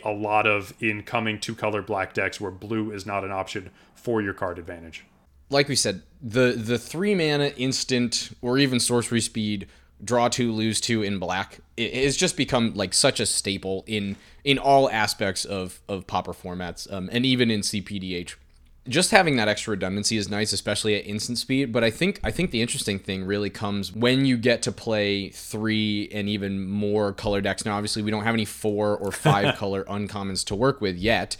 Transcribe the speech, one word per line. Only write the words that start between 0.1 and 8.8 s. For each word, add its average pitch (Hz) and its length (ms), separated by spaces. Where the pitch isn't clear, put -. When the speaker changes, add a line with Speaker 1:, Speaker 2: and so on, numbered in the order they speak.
Speaker 1:
lot 107 380
of 101 320
in 104 240
coming 110 340
two-color 107 440
black 95 300
decks 95 280
where 101 100
blue 107 400
is 98 160
not 101 160
an 95 80
option 95 400
for 113 260
your 98 140
card 90 240
advantage. 85 460
Speaker 2:
Like 139 160
we 143 60
said, 101 280
the, 123 340
the 117 220
three 202 340
mana 151 340
instant 123 760
or 123 180
even 131 200
sorcery 120 420